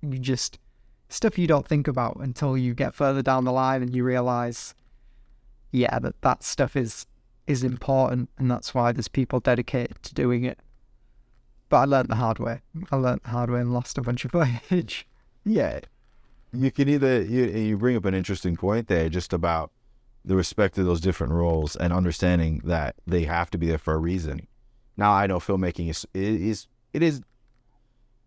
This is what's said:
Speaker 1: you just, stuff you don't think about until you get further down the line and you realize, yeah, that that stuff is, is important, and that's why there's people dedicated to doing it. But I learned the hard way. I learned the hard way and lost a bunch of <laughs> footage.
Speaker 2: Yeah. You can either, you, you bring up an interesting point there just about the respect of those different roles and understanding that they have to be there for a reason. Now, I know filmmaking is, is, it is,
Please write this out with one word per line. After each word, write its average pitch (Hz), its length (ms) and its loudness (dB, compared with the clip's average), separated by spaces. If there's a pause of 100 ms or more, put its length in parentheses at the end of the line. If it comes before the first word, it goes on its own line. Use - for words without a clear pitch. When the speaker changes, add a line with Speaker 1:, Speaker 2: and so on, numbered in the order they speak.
Speaker 1:
you 135 180 -6
just, 127 400 -2 (520)
stuff - 280 0
you 175 80 2
don't 151 220 2
think 147 180 2
about 127 300 -2
until 131 400 -2
you 123 160 0
get 135 220 -2
further 135 260 2
down 131 240 2
the 127 80 0
line 131 300 2
and 123 120 -4
you 123 100 0
realize, 123 720 -2 (960)
yeah, 123 280 2
that - 240 -6
that - 200 0
stuff - 340 -2
is, 120 300 -4 (400)
is 131 180 -2
important, 127 760 -2
and 127 120 0
that's 117 240 -4
why 120 180 2
there's 117 160 -4
people 127 320 0
dedicated 123 600 0
to - 120 -18
doing 123 300 0
it. - 160 -6 (1080)
But 143 100 6
I 127 80 6
learned 135 220 4
the 117 80 0
hard 113 220 0
way. 117 220 -6 (320)
I 139 40 0
learned 127 280 0
the 117 60 -12
hard 120 200 -2
way 123 100 0
and 120 140 0
lost 123 240 -4
a 135 40 -2
bunch 123 220 -2
of - 60 -8
<laughs> 131 400 0
footage. 170 380 -2 (360)
Speaker 2:
Yeah. 147 360 0 (720)
You 131 180 2
can 139 180 2
either, 135 340 4
you, 120 240 2
you 107 300 0
bring 120 200 2
up 98 80 -2
an 95 100 2
interesting 92 420 -2
point 107 300 0
there 82 220 2
just 85 240 -4
about 82 400 -2 (520)
the 95 120 0
respect 95 420 0
of 95 80 2
those 87 140 2
different 82 320 0
roles 82 420 0
and 85 180 0
understanding 87 720 2
that 78 300 -2 (120)
they 85 180 2
have 85 260 -2
to 90 80 -4
be 82 80 0
there 80 120 0
for 78 160 -2
a 80 40 0
reason. 82 480 -4 (500)
Now, 104 160 4
I 98 140 4
know 92 140 0
filmmaking 90 500 -2
is, - 240 -8
is, 101 540 -2 (240)
it 156 100 -2
is, 147 200 0 (1040)